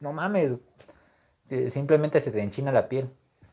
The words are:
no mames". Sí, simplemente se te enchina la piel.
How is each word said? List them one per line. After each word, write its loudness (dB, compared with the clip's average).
no -8
mames". 0
Sí, -2
simplemente 2
se -2
te -2
enchina -4
la 2
piel. -2